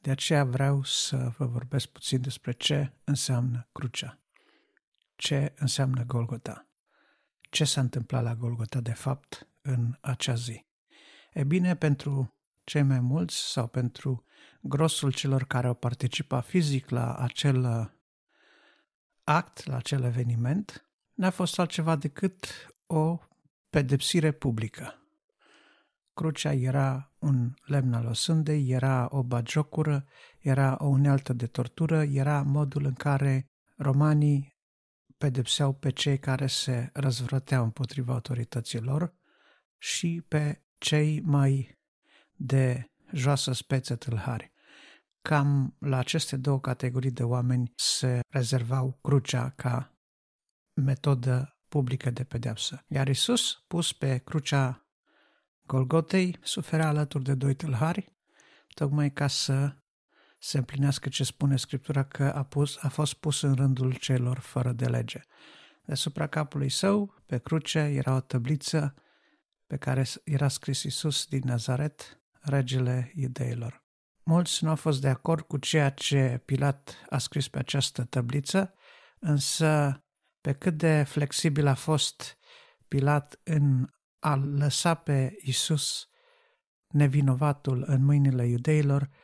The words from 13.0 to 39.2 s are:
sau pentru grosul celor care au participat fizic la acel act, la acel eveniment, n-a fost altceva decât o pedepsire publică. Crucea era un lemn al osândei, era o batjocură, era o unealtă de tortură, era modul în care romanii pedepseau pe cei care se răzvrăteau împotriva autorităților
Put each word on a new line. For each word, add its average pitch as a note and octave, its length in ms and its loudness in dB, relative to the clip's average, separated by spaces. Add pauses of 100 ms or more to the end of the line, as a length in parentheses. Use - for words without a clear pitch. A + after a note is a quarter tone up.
sau A#2 160 -2
pentru B2 560 -4 (380)
grosul C#3+ 520 0
celor C3+ 300 0
care B2 240 0
au B2 60 2
participat B2 720 -4
fizic D3 440 0
la A#2+ 260 -2
acel B2 760 0 (1300)
act, - 420 0
la C3+ 100 -4
acel B2+ 280 -2
eveniment, A#2+ 840 -2 (240)
n-a F#3 160 0
fost F3+ 300 -2
altceva E3 360 0
decât - 720 -6 (180)
o D#3+ 340 0 (500)
pedepsire D3 600 2
publică. A2+ 680 -4 (1160)
Crucea D3+ 400 -2
era C3+ 680 0
un B2+ 340 2 (120)
lemn C3+ 280 2
al A#2 120 0
osândei, D3 640 0
era B2+ 420 2
o C3+ 120 0
batjocură, C#3 840 0 (340)
era C3+ 400 2
o D3+ 60 -2
unealtă C#3 480 4
de A#2+ 140 -4
tortură, D#3 560 0
era C#3+ 380 2
modul C#3+ 440 0
în C3+ 80 0
care C#3 580 0 (260)
romanii D3 800 4 (600)
pedepseau C3+ 560 0
pe C#3 160 -2
cei C#3 300 0
care C3+ 280 -2
se B2+ 460 -2
răzvrăteau C3 720 0
împotriva B2 500 -2
autorităților A#2+ 1000 -4 (640)